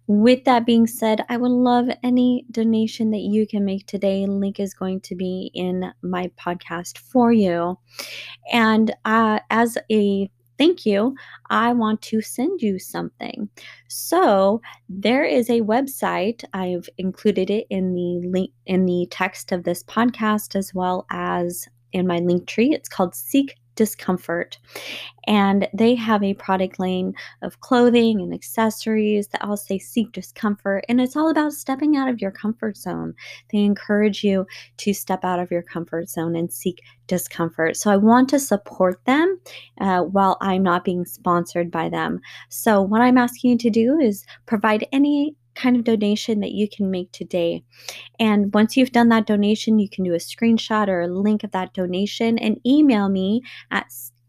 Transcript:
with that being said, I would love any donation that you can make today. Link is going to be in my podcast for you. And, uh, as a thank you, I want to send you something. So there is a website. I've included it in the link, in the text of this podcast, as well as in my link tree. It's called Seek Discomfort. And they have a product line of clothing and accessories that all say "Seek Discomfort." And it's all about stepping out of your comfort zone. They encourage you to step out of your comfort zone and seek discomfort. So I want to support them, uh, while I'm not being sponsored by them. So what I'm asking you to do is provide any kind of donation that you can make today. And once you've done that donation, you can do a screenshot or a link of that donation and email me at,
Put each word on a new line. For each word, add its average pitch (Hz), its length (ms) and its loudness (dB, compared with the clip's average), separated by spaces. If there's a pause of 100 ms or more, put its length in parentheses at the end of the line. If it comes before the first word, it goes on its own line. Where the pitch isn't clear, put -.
with 233 380 4
that 240 200 4
being 233 220 4
said, 220 420 -2
I 240 80 -4
would 247 140 0
love 247 380 2 (140)
any 247 480 2
donation 220 600 0
that 214 100 -2
you 208 260 0
can 202 200 -2
make 196 200 -4
today. 196 380 -2
Link 196 340 -2
is 196 140 -4
going 190 300 -6
to - 120 -12
be 185 380 -6
in 180 480 -4
my 180 300 -6 (100)
podcast 175 560 -8
for 240 340 2
you. 180 480 2 (720)
And, 220 440 2 (100)
uh, 220 360 2 (100)
as 226 260 2 (160)
a 202 380 0 (280)
thank 339 280 2
you, 214 280 2 (360)
I 226 240 2
want 220 260 0
to 220 220 -4
send 330 400 -4
you 196 160 0
something. - 720 -10 (380)
So 226 720 2 (260)
there 208 340 0
is 254 280 0
a 233 100 2
website. 214 840 -2 (100)
I've 180 420 -4
included 190 540 -2
it 214 180 -2
in 185 240 -2
the 175 340 -4
link, 185 260 -4 (120)
in 185 220 2
the 175 240 0
text - 420 -6
of 180 120 -4
this 175 180 -4
podcast, 220 720 -2
as 196 160 -6
well 180 380 -2
as 175 580 -4 (240)
in 185 140 0
my 175 140 0
link 175 260 0
tree. 254 260 2
It's - 160 -6
called 180 260 -2
Seek - 400 -2 (200)
Discomfort. 185 800 -4 (720)
And 196 480 4
they 226 220 4
have 220 260 0
a 196 100 2
product 190 460 -2
line 185 340 -2 (300)
of - 180 -10
clothing 233 600 4
and 175 100 -6
accessories 214 960 -2
that - 160 -8
all 208 140 -4
say 196 200 -4
"Seek - 340 -4
Discomfort." 196 760 -4
And 240 100 2
it's 254 160 0
all 311 140 0
about 302 240 0
stepping 294 420 -2
out 269 140 0
of 240 140 -4
your 196 80 -2
comfort 214 480 -8
zone. 165 340 -8 (400)
They 208 60 0
encourage 208 680 0
you 190 220 0 (320)
to 202 160 -2
step 185 320 -6
out 180 140 -2
of 180 100 -6
your 175 100 -2
comfort 170 480 -8
zone 170 280 -4
and 170 140 -4
seek - 300 -8 (260)
discomfort. 165 720 -2
So - 140 0
I 196 80 6
want 240 320 6
to 285 80 2
support 190 680 -2
them, 339 340 2 (400)
uh, 185 260 0
while 190 360 2
I'm 190 220 0
not 180 200 2
being 180 220 -2
sponsored 175 640 -2
by 170 200 -4
them. 165 300 -4 (280)
So 208 320 2
what 208 220 2
I'm 254 160 6
asking 247 320 0
you 240 80 4
to 233 120 2
do 233 280 4
is 214 260 0 (220)
provide 214 440 0
any 285 460 2 (180)
kind 254 200 2
of 233 100 2
donation 208 560 0
that 190 120 -4
you 202 160 0
can 196 220 -4
make 185 220 -6
today. 170 520 -4 (560)
And 208 320 2
once 214 240 4
you've 254 160 4
done 233 160 6
that 226 180 4
donation, 214 520 2
you 202 100 2
can - 160 -6
do 175 80 -2
a 165 60 2
screenshot 220 680 0
or 185 140 0
a 175 80 -2
link 202 360 0
of 202 80 -10
that 185 200 -4
donation 202 680 -2
and 214 280 -2
email 254 420 4
me 196 320 0 (300)
at, - 200 -4 (380)